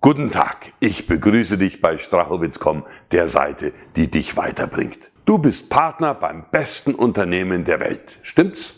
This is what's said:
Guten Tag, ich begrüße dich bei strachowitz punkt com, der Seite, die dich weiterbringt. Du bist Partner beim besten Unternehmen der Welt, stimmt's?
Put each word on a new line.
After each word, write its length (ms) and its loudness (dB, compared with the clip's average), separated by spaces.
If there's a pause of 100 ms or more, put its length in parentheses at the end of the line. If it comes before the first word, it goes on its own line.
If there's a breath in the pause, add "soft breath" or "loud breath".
Guten 260 4
Tag, 360 -2 (140)
ich 260 -2
begrüße 500 2
dich 240 0
bei 160 2
strachowitz 600 -2
punkt 260 0
com, 80 -20 (180 loud breath)
der 160 2
Seite, 460 -2 (240 loud breath)
die 140 2
dich 260 -2
weiterbringt. 760 -6 (140)
Du 140 4
bist 320 0
Partner 420 0
beim 400 -6
besten 420 -2
Unternehmen 720 0
der 160 0
Welt, 400 -8
stimmt's? 580 -2